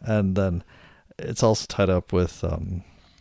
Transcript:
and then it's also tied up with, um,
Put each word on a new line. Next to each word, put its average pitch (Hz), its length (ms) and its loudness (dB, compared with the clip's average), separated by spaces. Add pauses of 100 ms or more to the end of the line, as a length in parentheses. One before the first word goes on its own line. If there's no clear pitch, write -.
and 104 340 2
then 95 280 -2 (540)
it's - 240 -6
also 110 260 4
tied 98 220 2
up 90 240 0
with, 90 280 0
um, 87 400 -4 (380)